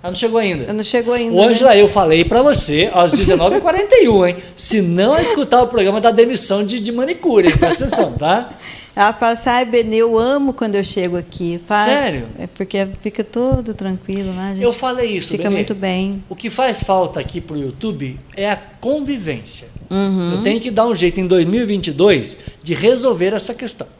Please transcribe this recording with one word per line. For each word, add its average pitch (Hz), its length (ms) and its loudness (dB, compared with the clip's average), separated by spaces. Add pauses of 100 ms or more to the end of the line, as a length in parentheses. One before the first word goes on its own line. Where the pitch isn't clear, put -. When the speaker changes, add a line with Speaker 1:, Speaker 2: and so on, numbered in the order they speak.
Speaker 1:
Ela 180 100 -8
não 185 40 -10
chegou 226 240 0
ainda. 180 240 -2
Speaker 2:
Ela 202 100 -6
não 214 100 -4
chegou 240 300 -2
ainda, 240 220 -2
Speaker 1:
Ô, 190 80 6
Ângela, 226 320 6
Speaker 2:
né? 202 60 8
Speaker 1:
eu 202 60 8
falei 170 380 4
pra 226 160 2
você 208 500 2
às 175 200 4
dezenove 185 460 2
e 392 40 0
quarenta 392 340 2
e 359 140 8
um, 196 160 4
hein? 175 100 0 (200)
Se - 260 0
não 185 340 2
escutar 320 460 2
o 240 60 4
programa, 208 340 0
dá 233 80 6
demissão 214 560 2
de, 226 140 -6
de 214 120 -6
manicure, 247 560 2
hein? - 80 4
Presta 339 300 0
atenção, 147 280 0
tá? 190 360 -2 (460)
Speaker 2:
Ela 208 180 2
fala 233 200 0
assim, 233 160 -4
"Ai, 247 160 2
Benê, 220 320 0
eu 226 200 2
amo 262 360 0
quando 220 200 -4
eu 196 100 0
chego 180 340 -4
aqui." 170 460 -6
Fala, 214 220 2
Speaker 1:
Sério? 220 420 0 (120)
Speaker 2:
é 180 80 -10
porque 196 400 -4 (140)
fica 208 220 -6
todo 240 520 -4
tranquilo 190 600 -8
lá, 185 140 -8
a 196 40 -6
gente 190 100 -4
Speaker 1:
Eu 240 100 2
falei 247 440 -4
isso, - 140 -6
Speaker 2:
fica 185 120 -6
Speaker 1:
Benê. 196 120 -2
Speaker 2:
muito 196 200 -4
bem. 190 540 -4
Speaker 1:
O 180 60 -12
que 226 140 -10
faz 254 320 -2
falta 185 380 0
aqui 165 220 -8
pro 151 180 -10
YouTube 135 580 -8 (180)
é 196 140 -4
a 202 60 -2
convivência. 226 1120 -8 (220)
Speaker 2:
Uhum. 190 460 -2
Speaker 1:
Eu - 60 -4
tenho 214 180 0
que 240 120 -8
dar 220 160 2
um 226 80 0
jeito 175 240 -2
em 185 80 -2
dois 175 180 2
mil 208 160 0
e 233 40 -2
vinte 202 220 -4
e 160 40 -6
dois 151 460 0 (260)
de 165 100 -6
resolver 202 600 0
essa 220 200 -4
questão. 226 320 -10 (140)